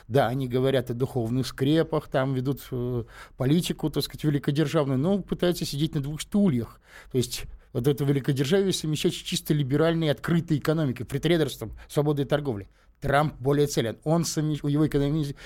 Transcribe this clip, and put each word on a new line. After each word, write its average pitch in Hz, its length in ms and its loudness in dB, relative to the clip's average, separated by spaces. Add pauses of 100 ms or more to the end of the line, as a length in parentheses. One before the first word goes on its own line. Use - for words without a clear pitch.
Да, 117 180 4
они 127 220 -2
говорят 127 400 2
о 123 40 -4
духовных 123 540 -2
скрепах, 151 600 0
там 135 240 0
ведут, 131 360 -4
э, 123 360 -4 (320)
политику, 156 520 0
так 147 140 -2
сказать, - 220 -8
великодержавную, 143 720 2
но 190 200 2
пытаются 175 440 -2
сидеть 156 320 -2
на 151 60 0
двух 143 180 -8
стульях. 180 600 0 (280)
То 131 100 0
есть - 260 -4 (260)
вот 127 160 0
это 147 160 2
великодержавие 143 680 2
совмещать 156 400 0
с - 40 -10
чисто - 360 -4
либеральной, 151 580 2
открытой 156 460 0
экономикой, 151 480 0
фритрейдерством, 143 680 0 (160)
свободой 147 380 0
торговли. 131 420 -2 (320)
Трамп 143 400 2
более 143 280 2
целен. 117 360 -2
Он 165 200 2
совмещ-, 151 440 -2
его 147 200 2
экономи-, 143 480 0 (100)